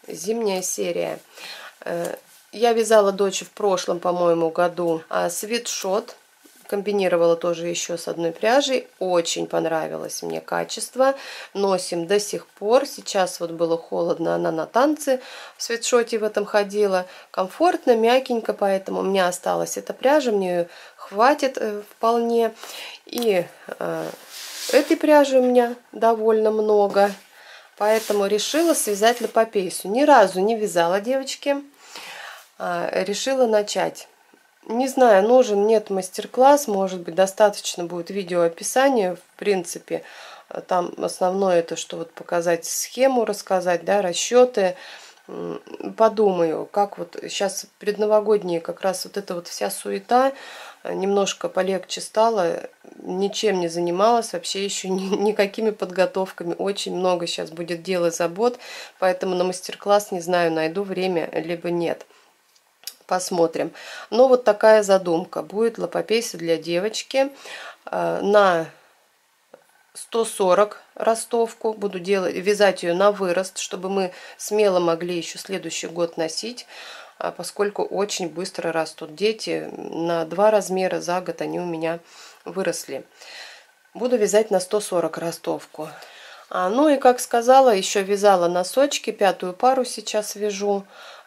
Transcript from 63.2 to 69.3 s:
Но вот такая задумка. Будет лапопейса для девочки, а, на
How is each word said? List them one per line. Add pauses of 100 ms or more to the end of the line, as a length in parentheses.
Но
вот
такая
задумка.
Будет
лапопейса
для
девочки, (540)
а,
на (1300)